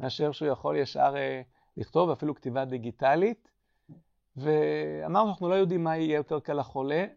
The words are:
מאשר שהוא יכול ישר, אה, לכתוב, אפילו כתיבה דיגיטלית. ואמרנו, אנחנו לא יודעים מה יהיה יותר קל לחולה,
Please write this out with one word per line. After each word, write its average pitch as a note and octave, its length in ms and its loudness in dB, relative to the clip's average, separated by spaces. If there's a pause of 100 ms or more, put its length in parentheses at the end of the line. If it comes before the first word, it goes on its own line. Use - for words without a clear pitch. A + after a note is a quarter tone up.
מאשר C#3+ 320 -2
שהוא D3+ 160 -4
יכול D3 280 -2
ישר, C#3 400 2
אה, C3+ 260 -4 (340)
לכתוב, E3 340 0
אפילו D3 240 -2
כתיבה C3+ 300 -4
דיגיטלית. C3+ 840 0 (880)
ואמרנו, D3+ 920 0
אנחנו F3+ 200 -2
לא F#3 60 2
יודעים F3+ 300 2
מה D#3+ 120 0
יהיה D#3 200 0
יותר D3 240 -2
קל D3+ 140 -4
לחולה, C#3+ 520 -2 (100)